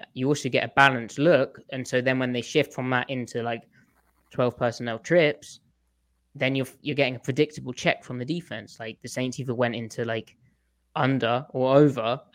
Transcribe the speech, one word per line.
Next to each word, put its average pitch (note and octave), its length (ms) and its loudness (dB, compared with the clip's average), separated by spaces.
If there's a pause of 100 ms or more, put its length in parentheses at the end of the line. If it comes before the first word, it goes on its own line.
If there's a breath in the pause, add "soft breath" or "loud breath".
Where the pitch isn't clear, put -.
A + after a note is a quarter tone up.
(140)
You B2+ 140 -4
also C#3+ 220 -2
get B2 140 0
a A#2+ 120 -10
balanced C3 440 4
look. C#3+ 400 2 (120)
And B2+ 160 -10
so B2+ 140 0
then C3 180 0
when B2+ 140 -2
they A#2+ 80 -4
shift - 320 0
from B2+ 160 -6
that B2 200 0
into, B2 340 -6
like, A#2 200 -6 (680 soft breath)
twelve B2 260 -2
personnel A#2+ 420 -4
trips, - 600 2 (720)
then C3+ 220 -2
you're, C3 120 -2 (140)
you're C3 140 -6
getting C3 200 0
a B2 40 -12
predictable C3 540 -2
check - 300 -2
from B2 140 -10
the B2 80 -6
defense. B2+ 540 -10
Like, A2+ 220 -12
the B2+ 80 -14
Saints B2+ 300 -6
either B2 160 -4
went A#2 200 0
into, A#2 280 -8
like, A2+ 320 -6 (600)
under B2+ 560 0
or C3 260 4
over B2 420 4 (160)